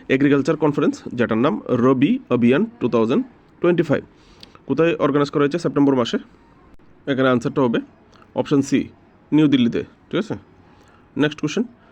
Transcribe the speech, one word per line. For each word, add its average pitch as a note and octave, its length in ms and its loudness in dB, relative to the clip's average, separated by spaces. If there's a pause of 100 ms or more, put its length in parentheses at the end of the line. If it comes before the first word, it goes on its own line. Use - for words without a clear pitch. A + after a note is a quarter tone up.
(140)
এগ্রিকালচার C#3+ 500 2
কনফারেন্স, D3+ 300 0 (240)
যেটার A2 260 0
নাম F3 100 0 (300)
রবি C3+ 280 4 (240)
অভিযান B2 260 4 (180)
টু B2 140 -4
থাউজেন্ড A#2+ 280 0 (380)
টোয়েন্টি F3 280 2
ফাইভ। C#3+ 140 0 (680)
কোথায় E3 240 2 (120)
অর্গানাইজ C#3+ 280 0
করা D3 120 0
হয়েছে C#3+ 200 -2
সেপ্টেম্বর C#3+ 360 2
মাসে? - 160 -2 (960)
এখানে C3 220 0
আনসারটা B2+ 320 -2
হবে A#2+ 120 0 (640)
অপশন C#3 280 2
সি, C3+ 120 2 (520)
নিউ D3+ 200 4
দিল্লিতে, A#2 280 0 (280)
ঠিক D3 140 -4
আছে? F3+ 120 -8 (880)
নেক্সট D3+ 200 -2
কোশ্চেন, G3+ 220 -4 (280)